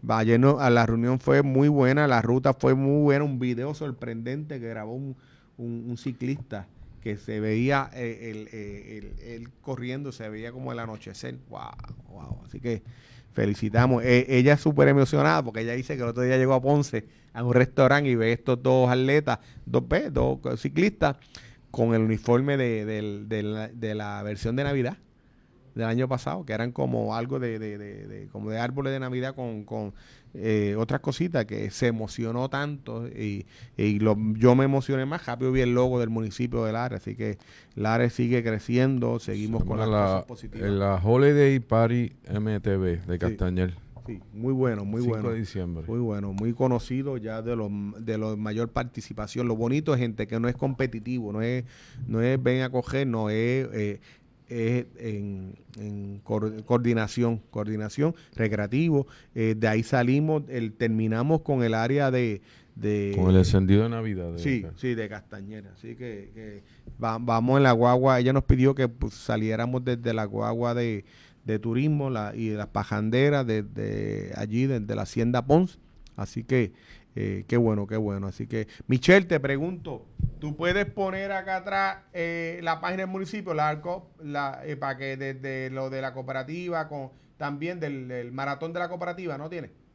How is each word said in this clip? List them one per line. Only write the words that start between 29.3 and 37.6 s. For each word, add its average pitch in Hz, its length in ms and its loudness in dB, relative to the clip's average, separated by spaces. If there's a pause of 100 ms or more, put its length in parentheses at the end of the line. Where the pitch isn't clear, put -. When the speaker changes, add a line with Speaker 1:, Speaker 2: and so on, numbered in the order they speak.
Speaker 1:
con, 113 300 -8
con, 107 280 -8 (400)
eh, 104 460 0
otras 117 220 -2
cositas, 147 440 -2
que 104 260 -6
se 123 180 0
emocionó 117 600 -4
tanto 135 580 -6
y, 110 380 -6 (320)
y 104 220 2
lo, 107 180 4 (200)
yo 120 180 8
me 131 100 6
emocioné 135 400 0
más, 156 220 -6
rápido 127 260 -2
vi 131 80 2
el 123 140 2
logo 127 260 2
del 113 80 0
municipio 113 560 -2
de 110 80 -2
Lares, 113 300 -4
así 107 140 -10
que 110 200 -4 (380)